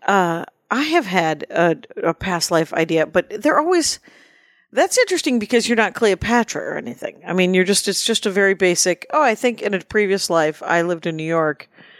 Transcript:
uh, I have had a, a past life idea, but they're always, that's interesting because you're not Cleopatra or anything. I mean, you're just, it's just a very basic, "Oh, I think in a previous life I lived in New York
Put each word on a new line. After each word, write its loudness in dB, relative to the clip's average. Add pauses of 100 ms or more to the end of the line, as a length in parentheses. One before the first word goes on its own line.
uh, 0 (260)
I 0
have 0
had 0
a, 2 (260)
a 0
past -4
life 0
idea, 0
but -2 (120)
they're 2
always, 0 (720)
that's 2
interesting 0
because 0
you're 2
not 0
Cleopatra 0
or -8
anything. -10
I -6
mean, 2
you're 4
just, 0
it's -4
just -2
a 0
very 2
basic, 0
"Oh, 2
I 2
think -4
in -2
a -4
previous -2
life 0
I 0
lived -4
in -4
New -8
York -2 (320)